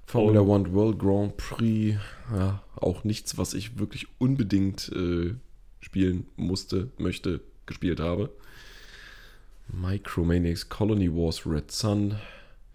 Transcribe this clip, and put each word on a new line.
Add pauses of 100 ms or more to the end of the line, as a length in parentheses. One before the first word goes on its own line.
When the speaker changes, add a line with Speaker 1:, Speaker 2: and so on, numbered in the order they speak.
Speaker 1:
Formula
Speaker 2:
Und (180)
Speaker 1:
One
World
Grand
Prix, (340)
ja, (140)
auch
nichts,
was
ich
wirklich (140)
unbedingt,
äh, (460)
spielen
musste, (100)
möchte, (260)
gespielt
habe. (1400)
Micromaniacs,
Colony
Wars,
Red
Sun. (580)